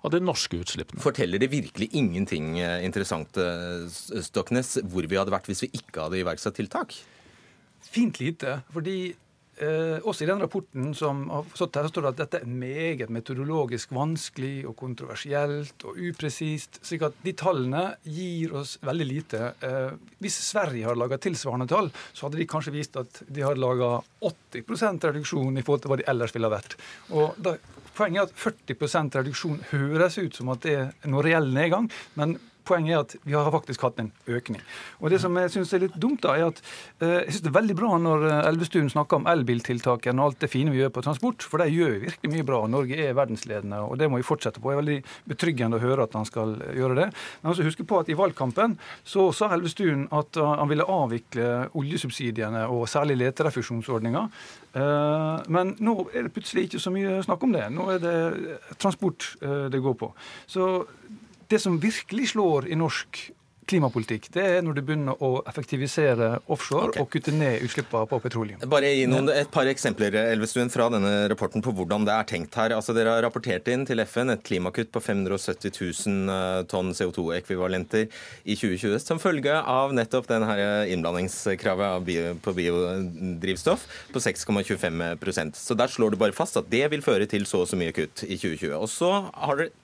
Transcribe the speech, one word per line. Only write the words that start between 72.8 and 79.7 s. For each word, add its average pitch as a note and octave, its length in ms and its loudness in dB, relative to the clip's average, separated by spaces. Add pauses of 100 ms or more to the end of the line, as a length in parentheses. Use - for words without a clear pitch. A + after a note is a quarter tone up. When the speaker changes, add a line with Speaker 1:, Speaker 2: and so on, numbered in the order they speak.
Speaker 2:
dere A2+ 180 4
har A2+ 100 4
rapportert A#2 460 -2
inn B2+ 180 0
til A#2 140 0
F - 160 -2
N B2+ 140 2
et G#2+ 120 0
klimakutt F#2 480 -2
på - 120 -4
fem G2+ 160 0
hundre F#2+ 160 0
og F#2+ 60 -2
sytti - 300 -4
tusen, G2 600 -2
eh, F#2 340 0
tonn F#2 300 -2
C G2+ 100 -2
O F2 60 0
to-ekvivalenter F#2 1000 -2 (380)
i G#2 100 0
tjue F#2 240 0
tjue, A2 180 0
som E3 200 -2
følge D3 360 2
av C#3 380 2